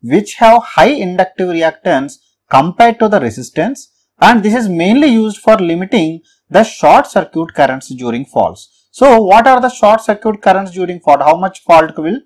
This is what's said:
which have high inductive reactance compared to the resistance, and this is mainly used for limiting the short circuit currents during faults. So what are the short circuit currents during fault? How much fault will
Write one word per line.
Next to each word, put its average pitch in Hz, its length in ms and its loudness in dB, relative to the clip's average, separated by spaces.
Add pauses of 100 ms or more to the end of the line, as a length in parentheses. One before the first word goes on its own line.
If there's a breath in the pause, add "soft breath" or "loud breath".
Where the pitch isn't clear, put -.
which 165 320 -2
have 233 280 4
high 175 280 0 (140)
inductive 185 440 -6
reactance 160 680 -4 (340)
compared 180 480 2
to 220 100 0
the 208 120 0
resistance, 131 680 -8 (320)
and 208 220 4
this 208 120 0
is 240 140 -4
mainly 196 400 0
used 220 300 -2
for 220 180 2
limiting 170 640 -4 (300)
the 196 140 2
short 240 420 2
circuit 160 480 -6
currents 135 400 -2
during 123 320 -8
faults. 90 420 -6 (220)
So 247 320 2
what 208 240 2
are 262 120 4
the 247 120 -2
short 220 320 0
circuit 214 400 -6
currents 190 300 -2
during 180 280 -8
fault? 139 220 0
How 156 160 2
much 185 220 -8
fault 160 360 2
will 165 300 -6